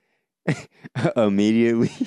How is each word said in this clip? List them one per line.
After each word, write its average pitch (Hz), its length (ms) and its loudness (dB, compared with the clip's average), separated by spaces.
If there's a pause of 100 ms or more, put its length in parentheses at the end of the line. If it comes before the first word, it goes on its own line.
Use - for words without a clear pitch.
(480)
<laughs> - 680 -6
immediately. 113 760 2 (160)